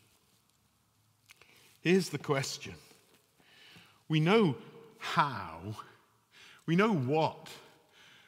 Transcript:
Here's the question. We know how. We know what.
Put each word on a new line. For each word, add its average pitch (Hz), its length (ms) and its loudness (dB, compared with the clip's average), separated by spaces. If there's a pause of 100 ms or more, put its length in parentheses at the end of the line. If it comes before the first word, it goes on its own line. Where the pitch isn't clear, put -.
(1800)
Here's 180 280 2
the 147 80 -6
question. 135 580 -6 (1300)
We 156 120 2
know 175 380 4 (400)
how. 104 800 -4 (880)
We 160 100 0
know 214 180 4
what. 143 560 0 (800)